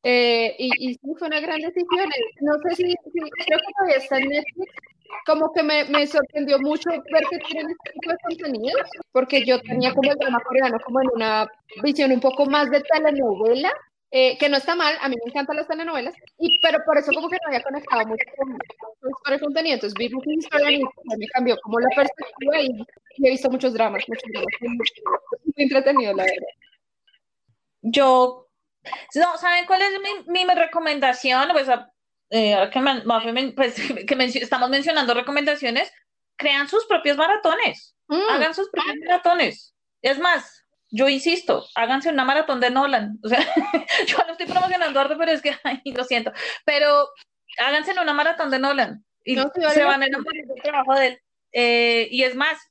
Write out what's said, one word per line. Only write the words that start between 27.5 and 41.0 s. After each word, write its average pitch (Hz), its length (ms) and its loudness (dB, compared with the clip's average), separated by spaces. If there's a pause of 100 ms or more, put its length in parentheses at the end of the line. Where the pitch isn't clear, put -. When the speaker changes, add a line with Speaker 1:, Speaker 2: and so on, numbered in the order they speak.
Speaker 2:
Yo, 254 680 4 (680)
no, 339 220 2
¿saben 349 280 2
cuál 381 160 2
es 403 100 2 (360)
mi, 359 180 0
mi 359 80 4
recomendación? 294 1000 0
Pues, 277 180 2
a-, 240 200 0 (400)
eh, 214 240 2
ahora 202 160 2
que 262 120 -2
man-, 262 240 0
Mafe 226 260 0
men-, 262 240 -4
pues, 247 200 0
<laughs> 208 320 -6
que 277 80 2
mencio-, 254 280 -2
estamos 254 260 0
mencionando 277 460 0
recomendaciones, 285 760 -2 (460)
crean 285 300 0
sus 453 180 0
propios 294 320 0
maratones, 370 720 0 (200)
Speaker 1:
Mm. 311 100 0 (100)
Speaker 2:
hagan 302 240 2
sus 381 160 -4
propios 302 280 -4 (100)
maratones. 349 640 0 (280)
Es 269 180 0
más, 339 460 -2 (240)
yo 247 200 2